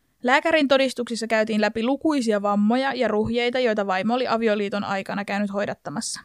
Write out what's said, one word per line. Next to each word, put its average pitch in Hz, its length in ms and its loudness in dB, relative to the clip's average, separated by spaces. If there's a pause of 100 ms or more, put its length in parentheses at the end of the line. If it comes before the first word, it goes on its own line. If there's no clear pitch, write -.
(240)
Lääkärin 311 440 2
todistuksissa 247 600 0
käytiin 220 340 0
läpi 214 220 0
lukuisia 254 580 0
vammoja 214 520 2
ja 247 140 0
ruhjeita, 233 520 0
joita 214 280 2
vaimo 190 260 0
oli 254 140 0
avioliiton 208 560 0
aikana 196 420 -6
käynyt 202 280 -4
hoidattamassa. - 720 -6